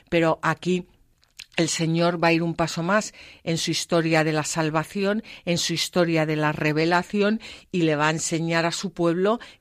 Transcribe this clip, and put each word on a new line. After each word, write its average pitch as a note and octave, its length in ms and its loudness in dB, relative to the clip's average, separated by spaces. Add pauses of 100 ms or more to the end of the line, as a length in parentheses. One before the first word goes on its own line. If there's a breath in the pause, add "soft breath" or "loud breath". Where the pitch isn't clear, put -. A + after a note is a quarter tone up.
pero E3 340 2
aquí F3 440 -2 (680)
el E3 140 0
Señor E3+ 540 0
va E3+ 40 4
a E3+ 60 4
ir E3 100 2
un E3 100 -2
paso E3 300 -4
más G#3 300 0 (300 loud breath)
en E3 140 -2
su - 140 -2
historia D#3+ 520 2
de D#3 100 0
la D3+ 100 0
salvación, E3+ 800 -2 (220 loud breath)
en E3+ 120 0
su E3 160 -2
historia E3 540 0
de D#3 80 -2
la D3+ 160 0
revelación, F3 880 0 (320 loud breath)
y F3+ 100 0
le D#3 140 2
va D3+ 140 2
a - 20 2
enseñar E3 560 -2
a E3 40 -4
su - 220 -6
pueblo F3+ 460 0 (220 loud breath)